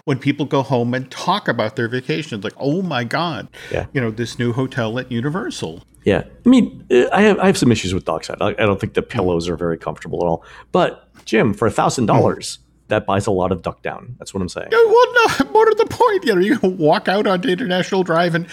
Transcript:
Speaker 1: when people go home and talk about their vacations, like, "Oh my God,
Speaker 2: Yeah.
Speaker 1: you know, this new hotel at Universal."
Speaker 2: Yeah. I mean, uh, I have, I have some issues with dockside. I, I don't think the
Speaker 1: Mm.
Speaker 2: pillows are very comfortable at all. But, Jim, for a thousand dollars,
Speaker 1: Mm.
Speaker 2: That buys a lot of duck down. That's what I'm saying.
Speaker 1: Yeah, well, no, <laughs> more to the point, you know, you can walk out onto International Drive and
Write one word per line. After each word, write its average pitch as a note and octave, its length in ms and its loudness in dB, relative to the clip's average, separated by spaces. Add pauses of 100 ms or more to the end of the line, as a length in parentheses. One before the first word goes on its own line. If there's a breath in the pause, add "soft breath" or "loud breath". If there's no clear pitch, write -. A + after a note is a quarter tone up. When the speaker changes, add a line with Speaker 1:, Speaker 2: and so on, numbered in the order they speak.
Speaker 1:
when C#3 120 0
people C#3+ 300 -2
go C#3 160 0
home A#2+ 320 0
and C3 160 -8
talk - 360 -4
about A#2 280 -2
their A#2 120 -2
vacations, B2+ 560 -6
like, G#2+ 140 -6
"Oh D3+ 240 -2
my C#3+ 220 -4
God, C#3+ 440 -4 (240 loud breath)
Speaker 2:
Yeah. F2 220 -2
Speaker 1:
you C#3 80 -2
know, A2+ 100 -2
this A2+ 280 -8
new A#2+ 140 0
hotel B2 440 -4
at B2 140 -8
Universal." C3 720 -6 (200)
Speaker 2:
Yeah. F#2+ 200 2 (220)
I A#3+ 40 6
mean, - 420 4
uh, B2 200 6
I F3+ 120 2
have, G#3+ 160 6
I F#3 80 2
have G3 100 4
some B2+ 140 4
issues F#2+ 220 0
with F2 120 -4
dockside. E2 360 -6
I, G2+ 80 2
I A2 160 0
don't G2 140 2
think - 140 -6
the F#2 100 0
Speaker 1:
Mm. - 60 -12
Speaker 2:
pillows F2+ 400 0
are E2+ 60 -2
very E2 220 -4
comfortable E2+ 460 -8
at F2 40 0
all. E2 160 -2 (280 loud breath)
But, - 360 0 (180)
Jim, D#3+ 280 2
for A2 140 0
a G2+ 40 2
thousand D#3+ 360 0
dollars, - 500 0
Speaker 1:
Mm. - 80 -20 (240)
Speaker 2:
That G#2 200 0
buys G2 180 0
a A2 60 0
lot F#2 200 0
of F2 120 -4
duck - 180 -8
down. - 380 -10
That's - 140 -16
what G2 80 -4
I'm F2 80 -6
saying. - 220 -12
Speaker 1:
Yeah, A4+ 140 2
well, A#4 280 6
no, - 380 2
<laughs> - 20 -14
more A4 120 6
to A4 100 4
the A4 120 2
point, G#4+ 380 0
you A3 100 2
know, F3 60 4
you A3 180 2
can F#3 180 0
walk E3 300 2
out G3+ 180 0
onto F#3 240 0
International F3+ 540 0
Drive E3+ 320 0
and E3+ 180 -2